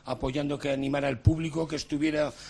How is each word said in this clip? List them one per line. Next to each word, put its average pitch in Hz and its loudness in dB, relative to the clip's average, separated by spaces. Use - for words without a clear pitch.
apoyando 139 -2
que 143 -2
animara 139 0
al 131 -2
público, 160 2
que 156 -4
estuviera 151 0